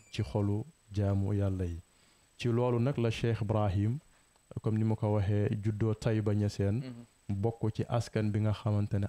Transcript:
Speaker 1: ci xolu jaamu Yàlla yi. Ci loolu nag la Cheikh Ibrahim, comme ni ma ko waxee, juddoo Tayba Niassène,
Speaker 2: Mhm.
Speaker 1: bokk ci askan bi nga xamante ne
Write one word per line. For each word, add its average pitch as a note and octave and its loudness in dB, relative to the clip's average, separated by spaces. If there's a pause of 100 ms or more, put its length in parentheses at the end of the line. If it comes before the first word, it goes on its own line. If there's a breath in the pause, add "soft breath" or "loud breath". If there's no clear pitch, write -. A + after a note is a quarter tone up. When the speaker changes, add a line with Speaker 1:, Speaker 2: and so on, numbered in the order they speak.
(120)
Speaker 1:
ci - -4
xolu G#2 -2 (280)
jaamu G2 0
Yàlla G2 0
yi. E2+ -6 (560 soft breath)
Ci - -4
loolu A#2+ 2
nag C3 0
la A#2 2
Cheikh A2+ 0
Ibrahim, G#2+ 2 (640 soft breath)
comme A2 0
ni A2 2
ma A2 2
ko G#2+ 0
waxee, G#2 2 (140)
juddoo A2 0
Tayba G#2+ 0
Niassène, G#2 0
Speaker 2:
Mhm. A#2+ -12 (360)
Speaker 1:
bokk A2 0
ci - -2
askan A2 0
bi G#2+ 0
nga G#2+ 2
xamante G#2 0
ne G2+ 0